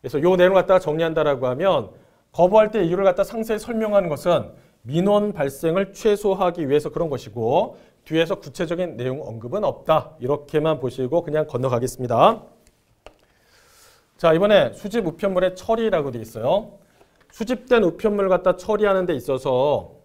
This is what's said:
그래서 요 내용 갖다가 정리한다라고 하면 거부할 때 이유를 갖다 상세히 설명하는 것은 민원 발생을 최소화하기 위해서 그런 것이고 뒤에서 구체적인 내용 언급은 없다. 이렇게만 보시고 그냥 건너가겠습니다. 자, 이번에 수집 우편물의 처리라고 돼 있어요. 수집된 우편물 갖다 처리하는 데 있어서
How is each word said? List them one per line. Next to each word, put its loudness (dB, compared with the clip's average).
그래서 -6
요 4
내용 6
갖다가 4
정리한다라고 0
하면 0
거부할 4
때 0
이유를 0
갖다 2
상세히 -4
설명하는 0
것은 0
민원 2
발생을 -2
최소화하기 0
위해서 0
그런 -4
것이고 -2
뒤에서 -2
구체적인 -6
내용 -6
언급은 -8
없다. -2
이렇게만 -2
보시고 -2
그냥 -2
건너가겠습니다. 0
자, 6
이번에 4
수집 -6
우편물의 -2
처리라고 -2
돼 -8
있어요. -4
수집된 0
우편물 0
갖다 2
처리하는 0
데 -2
있어서 -2